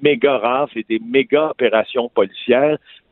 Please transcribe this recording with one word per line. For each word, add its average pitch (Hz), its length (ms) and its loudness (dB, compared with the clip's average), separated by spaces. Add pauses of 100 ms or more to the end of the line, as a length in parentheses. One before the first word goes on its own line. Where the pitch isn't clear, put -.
méga 139 340 2
rafles 123 420 -2
et 110 80 -10
des 110 120 -2
méga 135 520 0
opérations 117 600 0
policières 127 640 0 (340)